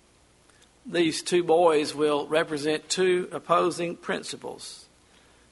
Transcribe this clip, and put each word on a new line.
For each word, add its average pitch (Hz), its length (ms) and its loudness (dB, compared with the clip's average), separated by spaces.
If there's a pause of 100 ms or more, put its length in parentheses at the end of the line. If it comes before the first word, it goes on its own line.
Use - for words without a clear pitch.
(840)
These 170 360 0
two 175 220 0
boys 160 500 4
will 147 340 0
represent 151 600 -2
two 185 420 0
opposing 170 640 0
principles. - 920 -10 (680)